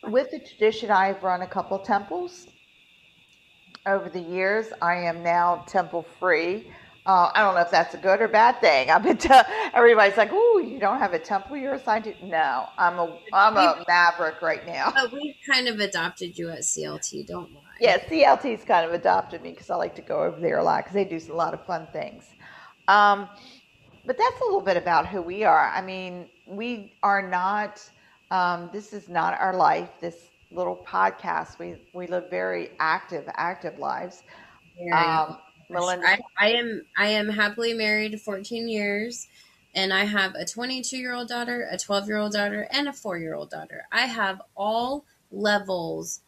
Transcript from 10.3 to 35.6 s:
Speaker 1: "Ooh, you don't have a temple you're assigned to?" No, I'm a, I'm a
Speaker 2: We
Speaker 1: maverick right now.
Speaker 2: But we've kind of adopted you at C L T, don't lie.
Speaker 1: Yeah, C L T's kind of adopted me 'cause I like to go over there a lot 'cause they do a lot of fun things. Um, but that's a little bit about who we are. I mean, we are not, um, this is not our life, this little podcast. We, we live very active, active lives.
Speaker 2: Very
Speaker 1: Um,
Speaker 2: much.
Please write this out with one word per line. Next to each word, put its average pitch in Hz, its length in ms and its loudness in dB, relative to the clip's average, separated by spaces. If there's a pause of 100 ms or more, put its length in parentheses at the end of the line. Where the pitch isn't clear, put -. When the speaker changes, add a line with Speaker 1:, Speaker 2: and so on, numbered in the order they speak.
Speaker 1:
"Ooh, 427 300 6
you 262 160 -8
don't 208 180 0
have 196 160 -2
a 165 60 -2
temple 196 360 -6
you're 269 200 -6
assigned 226 300 -2
to?" 196 200 -14
No, 151 420 -2 (100)
I'm 180 200 2
a, 165 220 -4 (120)
I'm 208 260 6
a 175 200 4
Speaker 2:
We 170 100 -12
Speaker 1:
maverick 175 540 2
right 160 240 -2
now. 147 260 -4
Speaker 2:
But 254 200 0
we've 285 240 -10 (120)
kind 254 200 0
of 220 120 -4
adopted 175 580 -4
you 170 120 -8
at 165 140 -12
C - 200 -4
L 76 140 -8
T, - 260 -10
don't 151 300 -12
lie. - 80 -20 (180)
Speaker 1:
Yeah, 202 180 6 (100)
C 320 160 4
L 277 140 8
T's 233 260 -6
kind 170 220 2
of 165 80 -4
adopted 175 500 0
me 85 100 -16
'cause - 160 -20
I 85 60 -4
like 85 200 -4
to - 60 -16
go - 220 -4
over 156 160 -4
there 160 180 -2
a 165 60 0
lot 170 200 0
'cause 175 100 -14
they 196 120 0
do 165 140 -8 (120)
a - 20 -12
lot 165 200 -4
of 165 120 -14
fun 165 280 -8
things. - 340 -12 (600)
Um, 202 420 6 (720)
but 254 140 -6
that's 494 240 0
a - 40 -2
little 403 160 0
bit 185 160 0
about 165 280 0
who 180 160 -6
we 185 220 -6
are. 156 260 4
I 85 120 -4
mean, 185 480 -12 (180)
we 214 560 -10
are 202 180 2
not, 190 680 -4 (440)
um, 175 420 -2
this 208 200 -12
is 202 160 -14
not 175 300 0
our 190 140 0
life, 170 360 2 (120)
this - 300 -12 (200)
little 180 260 -6 (100)
podcast. 185 720 -4
We, 175 340 -14
we 180 140 -12
live 175 240 -6
very 180 480 -4
active, 160 560 -4
active 175 420 -8
lives. 143 460 -8 (520)
Speaker 2:
Very 175 160 -8
Speaker 1:
Um, 160 380 2
Speaker 2:
much. - 100 -14 (280)